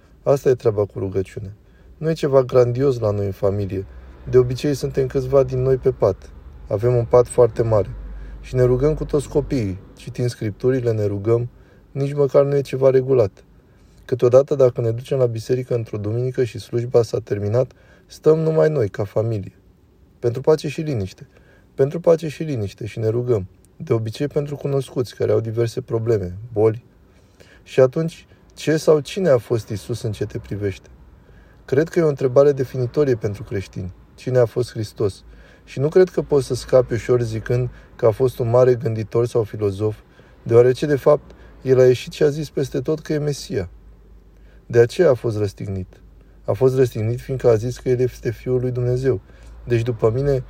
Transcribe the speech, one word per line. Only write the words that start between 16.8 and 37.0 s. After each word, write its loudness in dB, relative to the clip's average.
s-a -2
terminat, -2
stăm 2
numai 2
noi, -2
ca -6
familie. -4
Pentru -2
pace 2
și -8
liniște. -6
Pentru 0
pace 2
și -8
liniște -6
și -10
ne -2
rugăm. -2
De -4
obicei -4
pentru -4
cunoscuți -6
care 0
au 4
diverse -4
probleme, -2
boli. 0
Și -6
atunci, 2
ce -2
sau 4
cine -2
a 6
fost -4
Isus -8
în -4
ce -6
te -10
privește? -8
Cred 0
că -2
e 2
o 2
întrebare 4
definitorie -2
pentru -8
creștini. -10
Cine -4
a 4
fost -6
Hristos? -6
Și -12
nu 0
cred 4
că -4
poți 0
să -4
scapi 2
ușor 0